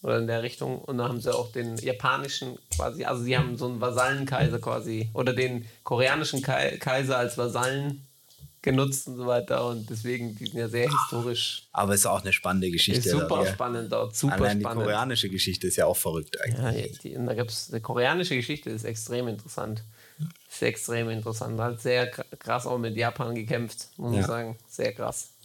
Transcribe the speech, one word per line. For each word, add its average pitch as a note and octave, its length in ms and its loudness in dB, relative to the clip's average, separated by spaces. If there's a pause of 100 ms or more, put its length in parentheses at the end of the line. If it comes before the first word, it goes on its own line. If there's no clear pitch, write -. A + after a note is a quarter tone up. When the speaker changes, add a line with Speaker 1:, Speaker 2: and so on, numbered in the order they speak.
Speaker 1:
Oder A#2 140 2
in A2+ 100 0
der A#2 160 0
Richtung. B2+ 360 -4
Und C3 180 -6
dann A#2+ 100 0
haben A#2+ 140 -2
sie B2 120 2
auch B2 200 -2
den A#2 240 -4
japanischen C3 800 -2 (180)
quasi, B2 300 -2
also B2 180 0
sie B2+ 140 4
haben B2 200 2
so B2 100 -4
einen B2 120 -4
Vasallenkaiser B2+ 800 2
quasi, A2+ 540 -2
oder C3 180 2
den B2 340 0 (180)
koreanischen C3+ 580 2
Kai-, C3+ 360 2
Kaiser C3+ 400 0
als A#2+ 200 0
Vasallen B2+ 640 0 (600)
genutzt C3+ 440 2
und B2+ 100 -8
so B2 100 -4
weiter. B2 400 2
Und A2+ 240 -4
deswegen, A#2 440 -4
die A2+ 100 -10
sind A2 120 -6
ja A#2 120 -2
sehr A#2+ 200 2
historisch. - 800 0
Speaker 2:
Aber G2+ 220 2
ist G2 140 6
auch F#2+ 140 2
eine G2 120 2
spannende F#2 380 2
Geschichte E2+ 380 4
Speaker 1:
Ist - 20 4
super C#3+ 160 4
Speaker 2:
dort, D3+ 180 2
gell? G2 80 2
Speaker 1:
spannend A#2 380 -2
dort, A2+ 240 0
super C#3+ 200 4
Speaker 2:
Allein G#2 240 4
die G#2 60 0
Speaker 1:
spannend. A2+ 180 0
Speaker 2:
koreanische G#2 460 2
Geschichte F#2 380 0
ist E2+ 100 2
ja E2+ 80 6
auch E2 120 4
verrückt D#2+ 440 -2
eigentlich. A#2 520 0
Speaker 1:
Ja, - 100 -14
die, - 120 -8
und B2 120 -2
da B2 80 0
gibt's, A2+ 360 -4
die A#2 80 -4
koreanische C3 560 2
Geschichte B2+ 360 -4
ist A2 140 -6
extrem A#2 420 -4
interessant. A2 560 -6 (680)
Ist - 140 -8
extrem A#2 460 0
interessant. A2+ 500 -4
Hat A#2 220 -2
sehr B2 280 2
kr-, - 140 -10 (140)
krass A#2+ 300 -2
auch B2 120 0
mit A2+ 180 -2
Japan A#2 380 -2
gekämpft, A#2 600 -4
muss A#2+ 160 -2
Speaker 2:
Ja. G#2 80 4
Speaker 1:
man F#2+ 60 2
sagen. A2+ 300 -4 (100)
Sehr A#2 260 -2
krass. A2+ 360 -6 (160)